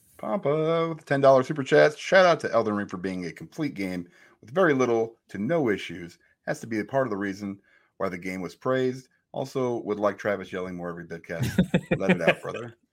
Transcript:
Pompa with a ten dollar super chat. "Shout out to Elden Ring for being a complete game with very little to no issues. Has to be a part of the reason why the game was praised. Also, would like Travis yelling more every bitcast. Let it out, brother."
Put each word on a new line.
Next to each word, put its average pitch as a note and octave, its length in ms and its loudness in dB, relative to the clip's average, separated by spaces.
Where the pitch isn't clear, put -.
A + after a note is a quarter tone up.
Pompa E3 720 -2
with D#3+ 140 -8
a - 20 -20
ten C#3 160 0
dollar C3+ 220 8
super C#3+ 200 -4
chat. D3+ 360 6
"Shout F#3 260 6
out E3 160 4
to - 100 -4
Elden G#2+ 260 2
Ring G2+ 120 -4
for F#2+ 80 -8
being F2+ 300 -6
a E2 60 -8
complete C#3 420 -8
game F2+ 340 -6
with G#2+ 140 -20
very E3+ 180 6
little A#2 440 2
to - 80 -12
no B2 320 0
issues. F2+ 500 -4
Has D3+ 140 -6
to A#2+ 60 -14
be A2 140 -4
a G2+ 40 -4
part C3 220 0
of A2 40 -6
the G2+ 80 -2
reason G2 400 -6
why F#2+ 100 -2
the F2+ 100 -6
game F#2 220 -8
was E2+ 160 -8
praised. C3 520 -2
Also, B2+ 520 -4
would G2+ 160 -2
like G2+ 180 2
Travis G2 340 -4
yelling F#2 220 -6
more F2 140 -8
every E2+ 160 -10
bitcast. E2+ 460 -6
Let F#3+ 120 0
it B2 120 2
out, - 200 2
brother." - 320 -10